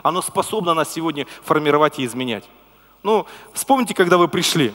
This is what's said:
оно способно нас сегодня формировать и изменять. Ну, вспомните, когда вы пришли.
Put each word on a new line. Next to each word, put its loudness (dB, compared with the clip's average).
оно -2
способно -2
нас -2
сегодня -6
формировать 2
и -2
изменять. -6
Ну, 0
вспомните, 0
когда 4
вы 4
пришли. 0